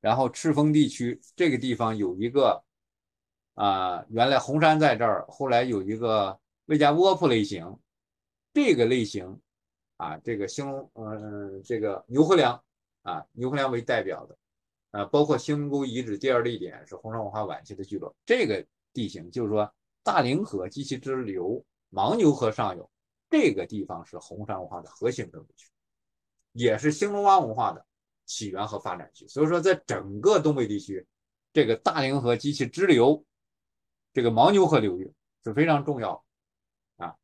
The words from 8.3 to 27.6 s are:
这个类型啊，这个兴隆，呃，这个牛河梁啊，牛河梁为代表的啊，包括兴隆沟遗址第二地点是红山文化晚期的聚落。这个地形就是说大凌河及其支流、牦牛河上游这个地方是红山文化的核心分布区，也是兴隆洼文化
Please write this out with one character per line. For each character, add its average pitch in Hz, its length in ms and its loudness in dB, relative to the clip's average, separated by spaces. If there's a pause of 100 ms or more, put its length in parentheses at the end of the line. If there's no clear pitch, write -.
这 262 220 4
个 117 120 2
类 120 180 2
型 95 360 -10 (560)
啊， 78 220 -10
这 113 180 -6
个 101 120 -6
兴 139 200 -10
隆， 135 260 -12
呃， 104 680 -12
这 117 140 -4
个 101 300 -4
牛 135 160 4
河 180 100 4
梁 127 260 2 (420)
啊， 82 300 -10
牛 120 160 -6
河 135 60 -6
梁 135 160 0
为 120 100 -2
代 117 220 -2
表 92 240 -8
的 - 100 -20 (540)
啊， 101 140 -6
包 147 200 2
括 147 140 0
兴 147 220 -4
隆 143 80 -6
沟 139 180 -2
遗 123 160 -6
址 107 160 -6
第 131 140 0
二 120 100 2
地 117 160 -4
点 80 280 -12
是 95 100 -18
红 110 160 -12
山 113 100 -6
文 101 80 -8
化 107 140 -6
晚 85 200 -10
期 101 100 -16
的 95 100 -10
聚 101 120 -10
落。 85 180 -10 (120)
这 233 200 2
个 101 200 -2 (260)
地 113 160 -6
形 87 220 -16
就 120 140 -4
是 104 60 -2
说 104 220 0 (300)
大 196 180 2
凌 139 240 0
河 95 240 -8
及 143 140 -12
其 135 160 -8
支 131 240 -6
流、 95 420 -6 (260)
牦 98 260 0
牛 175 160 6
河 117 180 0
上 101 260 -4
游 - 140 -18 (400)
这 240 220 4
个 92 140 -6
地 101 180 -8
方 85 200 -12
是 - 140 -18
红 98 280 -16
山 98 120 -8
文 90 100 -12
化 87 120 -14
的 82 100 -20
核 117 200 -4
心 110 200 -8
分 76 140 -20
布 - 120 -20
区， - 140 -20 (840)
也 117 260 0
是 147 120 0
兴 202 220 -2
隆 202 120 0
洼 190 200 6
文 110 100 -6
化 110 180 -2